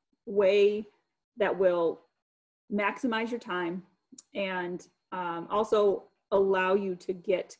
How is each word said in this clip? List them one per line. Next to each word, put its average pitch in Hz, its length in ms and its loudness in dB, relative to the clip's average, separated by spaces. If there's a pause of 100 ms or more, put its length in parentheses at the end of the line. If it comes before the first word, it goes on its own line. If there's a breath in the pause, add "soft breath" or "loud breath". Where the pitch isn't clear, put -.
(260)
way 208 600 2 (520)
that 185 200 0
will 175 440 2 (720)
maximize 220 560 -2
your 233 100 -6
time 180 440 -6 (500)
and, 180 540 -6 (240)
um, 170 380 -6
also 208 540 2 (280)
allow 190 420 2
you 196 220 -2
to 185 180 -6
get 180 460 -4